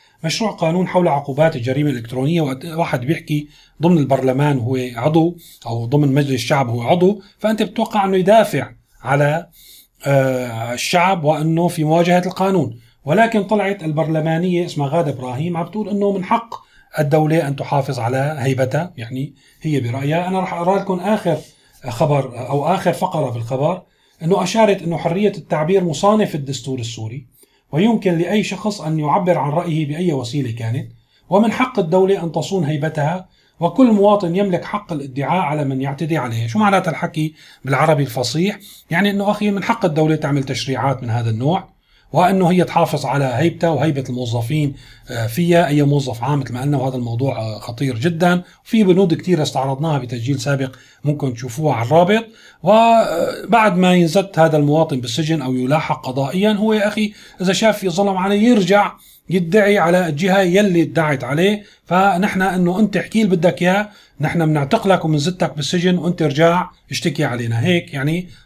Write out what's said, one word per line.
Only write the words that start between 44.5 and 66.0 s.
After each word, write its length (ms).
آه، 180
فيها، 400
أي 160
موظف 400
عام 160
مثل 140
ما 80
قلنا، 160
وهذا 180
الموضوع، 440
آه، 200
خطير 400
جدا. 440
في 200
بنود 300
كتير 280
استعرضناها 560
بتسجيل 420
سابق، 360
ممكن 300
تشوفوها 420
على 100
الرابط. 400
وبعد 1120
ما 160
ينزت 460
هذا 180
المواطن 440
بالسجن 400
أو 120
يلاحق 520
قضائيا، 460
هو 220
يا 140
أخي 260
إذا 120
شاف 240
في 120
ظلم 280
عليه 320
يرجع 420
يدعي 480
على 300
الجهة 320
يلي 420
ادعت 420
عليه، 400
فنحن 560
إنه 380
أنت 180
احكي 240
اللي 140
بدك 260
إياه، 280
نحن 240
بنعتقلك 600
وبنزتك 500
بالسجن 420
وأنت 240